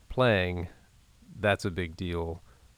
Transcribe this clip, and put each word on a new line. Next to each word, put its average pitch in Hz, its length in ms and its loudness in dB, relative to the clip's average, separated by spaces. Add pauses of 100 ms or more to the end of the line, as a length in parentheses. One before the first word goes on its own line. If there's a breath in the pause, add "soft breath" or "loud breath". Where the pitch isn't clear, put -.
playing, 90 600 2 (720 soft breath)
that's 101 240 2
a 101 80 0
big 82 240 -6
deal, 85 440 -4 (380 soft breath)